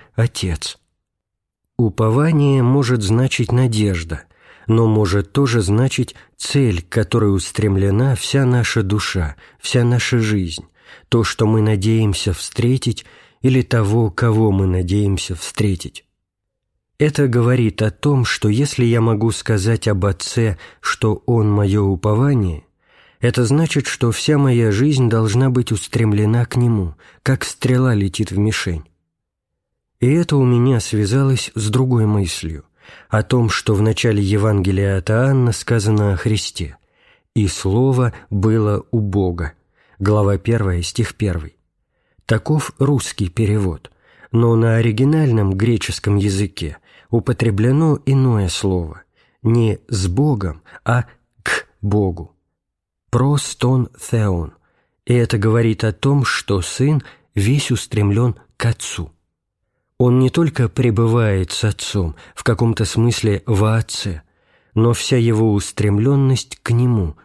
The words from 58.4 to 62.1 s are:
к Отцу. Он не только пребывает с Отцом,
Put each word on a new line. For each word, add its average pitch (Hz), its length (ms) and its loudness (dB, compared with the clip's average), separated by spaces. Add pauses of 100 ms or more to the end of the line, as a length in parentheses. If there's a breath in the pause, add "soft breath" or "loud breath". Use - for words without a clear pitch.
к - 80 -4
Отцу. - 480 -6 (840)
Он 123 220 4
не 131 100 4
только 143 380 0
пребывает 113 880 0
с - 100 -6
Отцом, 98 540 -4 (180 loud breath)